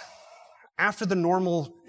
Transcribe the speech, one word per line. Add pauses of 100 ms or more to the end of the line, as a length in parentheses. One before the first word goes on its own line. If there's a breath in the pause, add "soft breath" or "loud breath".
(760 loud breath)
after
the
normal (140)